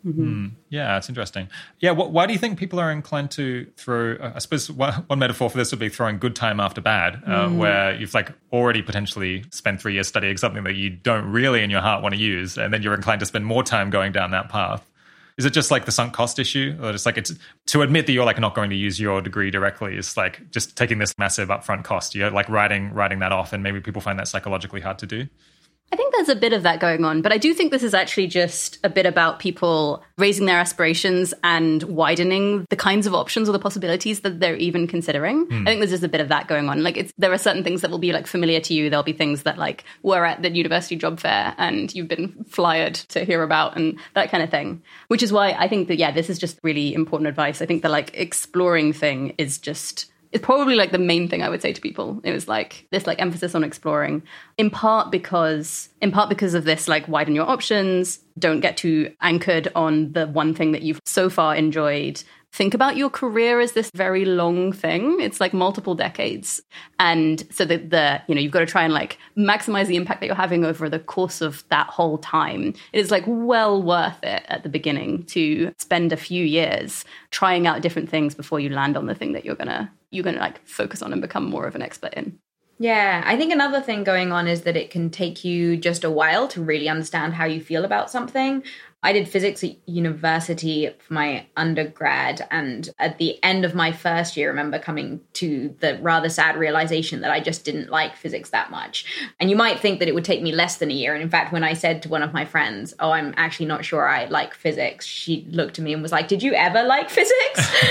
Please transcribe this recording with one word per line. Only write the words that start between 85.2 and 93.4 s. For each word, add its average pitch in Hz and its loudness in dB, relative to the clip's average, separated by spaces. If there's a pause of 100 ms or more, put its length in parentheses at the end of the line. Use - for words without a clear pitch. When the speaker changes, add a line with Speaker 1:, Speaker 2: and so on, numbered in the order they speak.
Speaker 3:
you 170 2
just 170 -2
a 165 0
while 160 2
to 175 -8
really 151 0
understand 160 -2
how 165 -2
you 160 -2
feel 160 -2
about 208 -2
something. 262 -2 (420)
I 196 4
did 196 2
physics 196 -2
at 170 -6 (160)
university 165 0 (120)
for - -10
my 147 -2 (100)
undergrad, 151 -2
and 147 -4 (120)
at 160 -2
the - -2